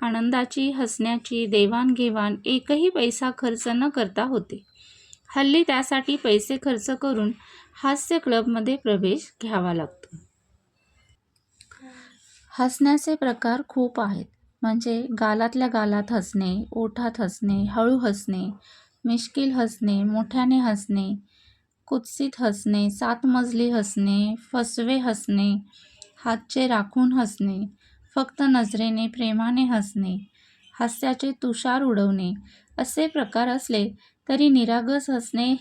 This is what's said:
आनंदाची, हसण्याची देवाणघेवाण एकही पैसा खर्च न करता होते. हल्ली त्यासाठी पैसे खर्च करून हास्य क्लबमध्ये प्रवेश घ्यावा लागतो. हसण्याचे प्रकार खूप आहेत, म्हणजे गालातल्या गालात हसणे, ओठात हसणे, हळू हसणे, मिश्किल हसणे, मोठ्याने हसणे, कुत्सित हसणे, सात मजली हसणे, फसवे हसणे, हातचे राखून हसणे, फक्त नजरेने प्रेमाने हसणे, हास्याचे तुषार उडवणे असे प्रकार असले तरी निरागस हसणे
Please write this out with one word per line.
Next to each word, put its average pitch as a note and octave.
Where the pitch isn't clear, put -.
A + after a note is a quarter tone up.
आनंदाची, B3
हसण्याची A#3
देवाणघेवाण A3
एकही D4
पैसा B3+
खर्च A#3
न A#3+
करता G#3+
होते. B3
हल्ली C#4
त्यासाठी C4+
पैसे A#3
खर्च B3
करून B3+
हास्य C#4+
क्लबमध्ये A#3
प्रवेश G3+
घ्यावा F#3+
लागतो. D#3+
हसण्याचे C#4+
प्रकार B3
खूप B3
आहेत, G3+
म्हणजे A#3
गालातल्या A#3
गालात G#3
हसणे, F#3+
ओठात A3+
हसणे, G3
हळू A#3
हसणे, G3+
मिश्किल B3
हसणे, A3
मोठ्याने A#3+
हसणे, G3+
कुत्सित C4+
हसणे, G#3
सात A#3
मजली A#3+
हसणे, G#3
फसवे A#3+
हसणे, G3+
हातचे A#3+
राखून B3
हसणे, G3+
फक्त C4+
नजरेने A3+
प्रेमाने A#3
हसणे, G3+
हास्याचे B3+
तुषार B3+
उडवणे G3
असे D4+
प्रकार B3
असले A#3+
तरी C#4
निरागस B3
हसणे B3